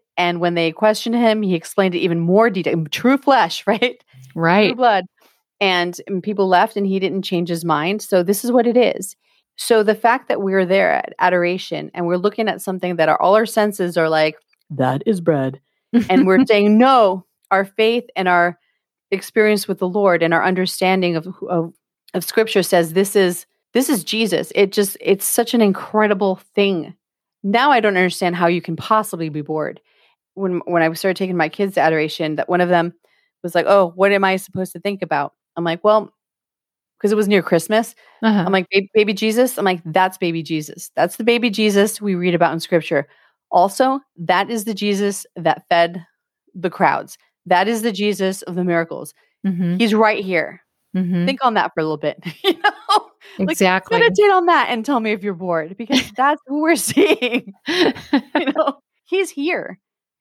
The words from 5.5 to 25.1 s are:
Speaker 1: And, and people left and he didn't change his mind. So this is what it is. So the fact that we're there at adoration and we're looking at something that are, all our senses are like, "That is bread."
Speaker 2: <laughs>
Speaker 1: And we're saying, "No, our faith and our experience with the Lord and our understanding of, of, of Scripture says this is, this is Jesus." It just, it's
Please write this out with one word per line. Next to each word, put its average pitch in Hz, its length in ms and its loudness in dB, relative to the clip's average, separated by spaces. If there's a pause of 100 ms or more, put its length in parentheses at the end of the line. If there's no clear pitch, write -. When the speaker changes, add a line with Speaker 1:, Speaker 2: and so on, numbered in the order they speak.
Speaker 1:
And, 180 460 0
and 190 160 -6
people 202 240 -2
left 185 300 2
and 202 100 -2
he 190 140 -2
didn't 185 220 -2
change 175 260 -4
his 170 160 -6
mind. 170 380 -2
So 180 200 0
this 196 220 -2
is 240 80 -2
what 240 160 2
it 233 80 0
is. - 400 0 (400)
So 226 260 2
the 208 140 0
fact 233 320 0
that 226 120 -2
we're 190 240 0
there 185 280 2
at - 260 -4
adoration 175 720 -2
and 175 140 -6
we're 175 100 0
looking 202 320 -2
at 196 140 -6
something 180 320 -6
that 160 140 2
are, - 120 2
all 185 140 4
our 214 120 4
senses 202 500 -2
are 165 120 2
like, 156 280 2 (340)
"That 131 340 -2
is 202 160 0
bread." 135 400 -2 (320)
Speaker 2:
<laughs> 233 160 2
Speaker 1:
And 190 200 4
we're 190 180 4
saying, 208 320 4
"No, 226 480 4 (240)
our 190 140 0
faith 226 400 0 (100)
and 185 140 -2
our 175 280 2 (540)
experience 208 560 0
with 185 140 -6
the 185 80 -2
Lord 180 340 2
and 165 100 2
our 165 120 2
understanding 185 720 0
of, 160 100 -6 (220)
of, 170 260 -4 (400)
of 180 80 -4
Scripture 220 400 0
says 170 300 2
this 196 240 0
is, 180 300 0 (260)
this 262 160 0
is 208 160 0
Jesus." 208 500 -2
It 196 160 2
just, 202 300 -2
it's - 240 0